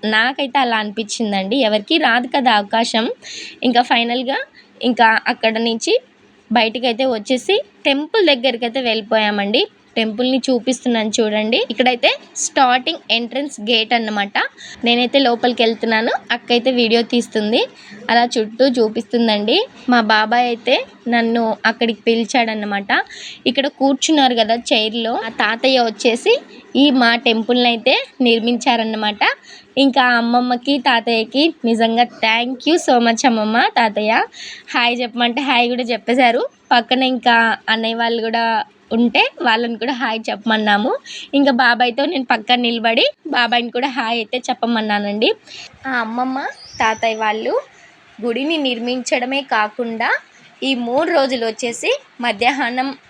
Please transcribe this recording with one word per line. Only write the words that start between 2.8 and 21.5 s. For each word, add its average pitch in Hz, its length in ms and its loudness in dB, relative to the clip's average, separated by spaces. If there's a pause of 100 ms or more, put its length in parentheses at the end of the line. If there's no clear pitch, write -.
ఇంకా 240 220 4
ఫైనల్గా 240 480 -2 (500)
ఇంకా 233 180 4 (260)
అక్కడ 220 220 -2 (140)
నుంచి 226 260 0 (600)
బయటికైతే 233 580 0
వచ్చేసి 254 420 0 (300)
టెంపుల్ 311 460 0
దగ్గరికైతే 240 480 -2 (100)
వెళ్ళిపోయామండి. 214 720 0 (340)
టెంపుల్ని 240 500 0
చూపిస్తున్నాను 240 680 -2
చూడండి. 214 420 0 (120)
ఇక్కడైతే 247 380 2 (320)
స్టార్టింగ్ 254 640 0 (100)
ఎంట్రన్స్ 247 400 -4 (140)
గేట్ 226 280 0
అన్నమాట. 214 360 -2 (520)
నేనైతే 240 320 2 (100)
లోపలికి 240 360 0
వెళ్తున్నాను, 226 480 0 (240)
అక్క - 200 -10
అయితే 240 240 2
వీడియో 233 220 4 (120)
తీస్తుంది, 226 480 0 (500)
అలా 233 120 4 (120)
చుట్టూ 226 300 0 (120)
చూపిస్తుందండి. 220 800 0 (380)
మా 240 60 6 (120)
బాబాయ్ 220 400 2
అయితే 240 240 0 (400)
నన్ను 233 280 0 (280)